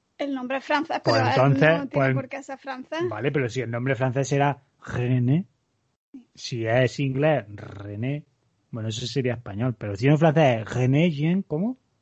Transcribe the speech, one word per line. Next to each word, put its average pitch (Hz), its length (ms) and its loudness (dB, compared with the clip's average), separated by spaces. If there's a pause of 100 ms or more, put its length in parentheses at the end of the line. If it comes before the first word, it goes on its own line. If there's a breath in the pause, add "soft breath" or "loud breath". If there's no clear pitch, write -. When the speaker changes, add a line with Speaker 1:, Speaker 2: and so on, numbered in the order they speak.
(180)
Speaker 1:
El 285 140 -4
nombre 254 260 -4
es 254 60 -10
francés, 294 380 -2
Speaker 2:
Pues - 140 2
Speaker 1:
pero 131 100 2
él 127 80 2
Speaker 2:
entonces, 139 340 6 (120)
Speaker 1:
no - 80 -6
tiene - 20 -18
Speaker 2:
pues 135 240 2
Speaker 1:
por 131 140 -4
qué 277 160 -10
ser 269 140 -12
francés. 269 500 -8
Speaker 2:
Vale, 135 240 -4
pero 135 160 -2
si 113 140 -6
el 113 100 -6
nombre 123 240 -2
francés 127 320 -2
será 143 340 0 (220)
René, 123 600 0 (880)
si 113 320 -8
es 120 340 2
inglés, 139 440 0 (100)
René, 104 720 -8 (480)
bueno, 113 160 -6
eso 110 180 -6
sería 123 280 -2
español, 113 440 -4
pero 104 180 -6
si 110 120 -2
no 147 60 8
es 147 60 4
francés, 143 480 4
René 135 420 2
Jean, 160 320 0
¿cómo? 202 340 -4 (260)